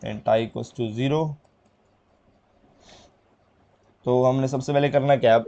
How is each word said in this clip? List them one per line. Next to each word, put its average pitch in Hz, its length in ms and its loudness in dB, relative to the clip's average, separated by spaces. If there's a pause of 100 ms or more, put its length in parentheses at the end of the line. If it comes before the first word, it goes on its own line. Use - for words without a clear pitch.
And 107 260 -8
I 113 120 2
equals 117 320 -8
to 117 220 -6
zero। 139 340 -2 (2750)
तो 127 180 2
हमने 131 240 0
सबसे 131 260 -4
पहले 143 160 2
करना 139 260 2
क्या 117 180 4
है? 117 60 6
अब 113 80 -6